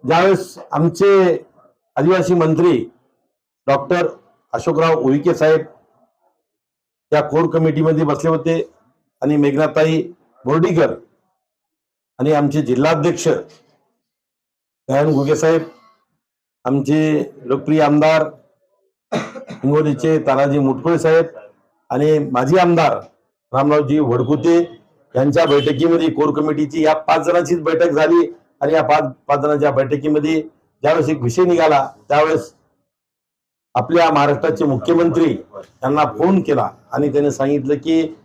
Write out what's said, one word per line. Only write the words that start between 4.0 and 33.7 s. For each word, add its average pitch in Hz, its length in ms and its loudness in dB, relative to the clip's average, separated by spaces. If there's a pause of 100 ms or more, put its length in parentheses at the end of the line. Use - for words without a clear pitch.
अशोकराव 160 460 0
उईके 143 360 0
साहेब 156 300 2 (1500)
या 151 80 2
कोर 156 280 -2
कमिटीमध्ये 160 540 0
बसले 147 260 -2
होते 165 400 -2 (520)
आणि 147 160 0
मेघनाताई 151 760 0 (320)
बोर्डीकर 160 480 0 (1300)
आणि 139 120 0
आमचे 147 300 0
जिल्हाध्यक्ष 151 680 0 (1600)
दयान 143 260 0
घुगे 139 220 0
साहेब, 160 260 2 (1040)
आमचे 147 680 -2 (120)
लोकप्रिय 151 380 -2
आमदार 151 420 2 (1300)
हिंगोलीचे 151 760 0
तानाजी 139 320 0
मुटकुळे 143 400 0
साहेब 165 260 2 (640)
आणि 151 300 0
माजी 131 380 0
आमदार 165 360 2 (600)
रामरावजी 147 460 0
वडकुते 151 840 0 (340)
यांच्या 143 300 2
बैठकीमध्ये 151 680 0
कोर 151 300 -2
कमिटीची 151 420 -2
या 156 100 2
पाच 156 280 -2
जणांचीच 170 400 -2
बैठक 160 280 0
झाली. 156 440 2 (320)
आणि 151 80 0
या 156 100 2
पाच, 151 200 0 (240)
पाच 139 120 0
जणांच्या 147 320 0
बैठकीमध्ये 147 680 -2 (400)
ज्यावेळेस 156 280 0
एक 147 120 -4
विषय 120 220 0
निघाला, 160 460 2 (200)
त्यावेळेस 156 440 0 (1200)